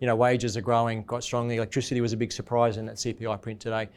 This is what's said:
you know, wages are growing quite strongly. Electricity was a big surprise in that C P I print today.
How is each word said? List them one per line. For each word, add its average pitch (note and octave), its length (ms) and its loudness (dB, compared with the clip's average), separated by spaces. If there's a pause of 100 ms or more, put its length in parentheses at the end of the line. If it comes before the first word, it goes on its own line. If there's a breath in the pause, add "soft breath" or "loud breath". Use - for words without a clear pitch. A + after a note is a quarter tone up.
you B2+ 60 0
know, A#2 100 4
wages A#2+ 400 4
are A2+ 40 -2
growing A#2 440 2
quite A#2+ 180 -6
strongly. A#2+ 320 -2
Electricity A#2+ 460 -2
was A#2 100 2
a A#2 60 -2
big A2+ 160 -2
surprise A#2 420 2
in A2 100 -6
that A2 140 -10
C A2+ 140 -4
P A2+ 120 -10
I G#2+ 120 -4
print G#2+ 240 -12
today. A2 360 -4